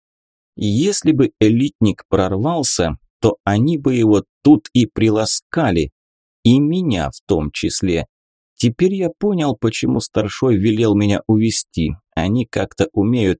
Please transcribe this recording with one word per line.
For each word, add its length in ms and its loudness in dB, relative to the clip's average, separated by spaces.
Если 560 0
бы 280 2
элитник 680 0
прорвался, 880 -2
то 220 0
они 340 0
бы 180 -2
его 280 2
тут 300 4
и 120 4
приласкали, 1040 -2
и 160 6
меня 500 -2
в 160 -16
том 260 -2
числе. 560 -4
Теперь 380 0
я 160 -2
понял, 460 -2
почему 460 -2
старшой 560 -2
велел 360 2
меня 340 0
увести. 640 0
Они 320 -2
как-то 460 -4
умеют 480 0